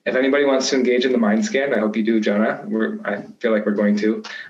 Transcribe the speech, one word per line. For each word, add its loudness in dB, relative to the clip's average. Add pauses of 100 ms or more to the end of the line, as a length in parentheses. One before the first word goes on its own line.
If -2
anybody 2
wants 0
to 0
engage 2
in 2
the 2
mind 2
scan, -2
I 2
hope 0
you 0
do, 2
Jonah. 0
We're, -4
I -6 (180)
feel 0
like 0
we're 0
going 2
to. 0 (280)